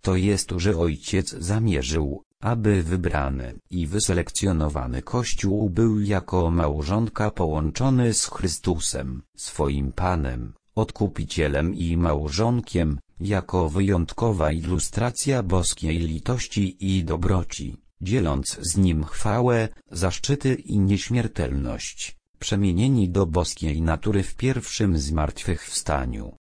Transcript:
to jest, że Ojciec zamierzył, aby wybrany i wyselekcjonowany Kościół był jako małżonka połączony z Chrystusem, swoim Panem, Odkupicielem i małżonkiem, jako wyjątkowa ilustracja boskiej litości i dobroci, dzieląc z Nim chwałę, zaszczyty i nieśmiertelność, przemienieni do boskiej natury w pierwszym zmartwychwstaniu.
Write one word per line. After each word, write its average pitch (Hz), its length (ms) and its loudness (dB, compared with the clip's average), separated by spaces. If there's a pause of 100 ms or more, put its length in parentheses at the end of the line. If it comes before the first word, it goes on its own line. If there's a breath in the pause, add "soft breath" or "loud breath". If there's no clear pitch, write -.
to 95 160 2
jest, 95 400 2
że 90 220 2
Ojciec 85 520 0
zamierzył, 80 920 0 (180)
aby 104 420 2
wybrany 71 720 -2 (160)
i 87 160 -2
wyselekcjonowany 80 1160 0
Kościół 107 680 0
był 110 300 4
jako 92 500 0
małżonka 85 800 0
połączony 98 840 2
z - 120 0
Chrystusem, 73 960 -4 (140)
swoim 69 560 -2
Panem, 65 600 -2 (220)
Odkupicielem 85 1000 0
i 82 220 0
małżonkiem, 80 1000 0 (220)
jako 90 480 0
wyjątkowa 87 840 2
ilustracja 101 920 0
boskiej 85 560 0
litości 95 1000 -2
i 87 80 2
dobroci, 80 720 -2 (240)
dzieląc 85 600 0
z 90 160 -2
Nim 82 280 4
chwałę, 113 640 2 (220)
zaszczyty 127 640 0
i - 240 -2
nieśmiertelność, 90 1400 -2 (220)
przemienieni 101 720 2
do 92 180 2
boskiej 80 560 -2
natury 95 400 2
w - 120 -4
pierwszym 117 640 0
zmartwychwstaniu. 73 1400 -4 (200)